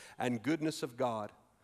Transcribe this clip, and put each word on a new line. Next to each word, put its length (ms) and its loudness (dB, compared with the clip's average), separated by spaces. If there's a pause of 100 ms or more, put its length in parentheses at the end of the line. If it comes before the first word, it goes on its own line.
(200)
and 240 0
goodness 400 2
of 140 -6
God. 360 0 (300)